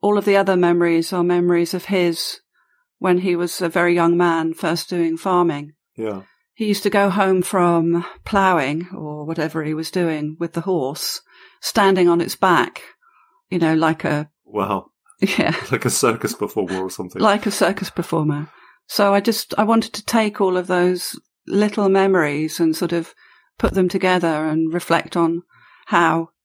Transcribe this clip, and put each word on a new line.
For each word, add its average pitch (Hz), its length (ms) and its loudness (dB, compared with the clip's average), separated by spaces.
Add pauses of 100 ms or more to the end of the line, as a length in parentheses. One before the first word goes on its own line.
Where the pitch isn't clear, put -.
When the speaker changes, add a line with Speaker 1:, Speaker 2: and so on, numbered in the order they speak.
Speaker 1:
all 208 180 2
of 202 60 -2
the 196 120 4
other 196 200 2
memories 170 560 2
are 180 120 0
memories 175 500 2
of 180 120 -6
his 175 540 -2 (580)
when 180 200 2
he 180 180 0
was 175 260 -4
a 170 60 0
very 175 260 2
young 170 220 4
man 165 380 2
first 165 360 -4
doing 165 260 -2
farming. 165 560 0 (240)
Speaker 2:
Yeah. 104 260 -6 (320)
Speaker 1:
He 220 120 -4
used 202 160 0
to 202 80 0
go 202 200 4
home 190 320 2
from 170 640 2 (200)
ploughing 175 680 0
or 151 320 -10
whatever 160 380 -4
he 156 120 -4
was 156 180 -8
doing 156 480 -2
with 165 140 -6
the 165 80 -4
horse, 156 580 -4 (400)
standing 190 480 2
on 170 120 4
its - 140 -4
back, 170 480 0 (640)
you 185 120 -2
know, 160 140 2
like 160 300 0
a 147 240 -2 (160)
Speaker 2:
Wow. 101 460 -4 (140)
Speaker 1:
<laughs> - 160 -12
Yeah. - 340 0 (160)
Speaker 2:
Like 120 140 -2
a 117 60 2
circus 110 440 0
performer 95 460 -4
or 92 100 -6
something. - 320 -10
Speaker 1:
Like 208 240 2
a 202 60 -2
circus 190 380 -2
performer. 156 580 -4 (400)
So 202 260 2
I 202 60 4
just, 220 380 -2
I 214 60 4
wanted 226 300 2
to - 100 -10
take 214 360 0
all 185 160 2
of 180 120 -4
those 180 500 0 (280)
little 208 420 0
memories 165 720 2
and 160 140 2
sort 165 180 -4
of 165 220 -4 (440)
put - 160 0
them 185 140 2
together 170 580 0
and 160 260 0
reflect - 440 -2
on 170 260 0 (440)
how 165 440 0 (140)